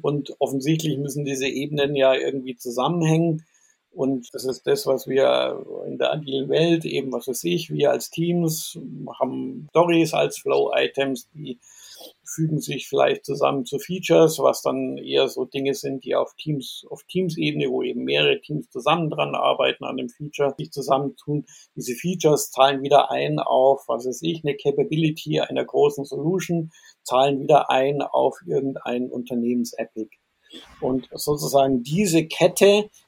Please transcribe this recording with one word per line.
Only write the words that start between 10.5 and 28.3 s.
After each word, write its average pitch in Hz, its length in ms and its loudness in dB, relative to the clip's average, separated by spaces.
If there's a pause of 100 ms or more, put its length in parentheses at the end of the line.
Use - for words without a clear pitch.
die 151 260 -12 (640)
fügen 156 380 -2
sich 139 260 -8
vielleicht 139 380 2
zusammen 139 400 0
zu 135 140 -4
Features, 165 600 4
was 135 220 2
dann 131 360 -4
eher 135 300 0
so 127 160 -4
Dinge 139 300 -2
sind, 135 320 -8
die 131 100 -2
auf 131 200 -2
Teams, - 540 -6
auf - 140 -16
Teams-Ebene, 156 640 -2
wo 127 140 -2
eben 123 220 -6
mehrere 139 340 2
Teams - 300 -8
zusammen 151 400 0
dran 147 260 -2
arbeiten 135 480 0
an 131 140 -6
dem 127 100 -6
Feature, 143 500 -4
sich - 140 -10
zusammentun. 139 760 -2 (300)
Diese 123 180 -6
Features 160 560 0
zahlen 135 340 4
wieder 139 280 4
ein 147 280 0
auf, 131 480 4
was 123 200 -4
weiß 123 140 -6
ich, 165 240 -4
eine 143 100 0
Capability 151 840 0
einer 131 240 -2
großen 143 400 2
Solution, 165 640 -2 (320)
zahlen 135 380 2
wieder 143 280 4
ein 139 320 2
auf 131 360 0 (100)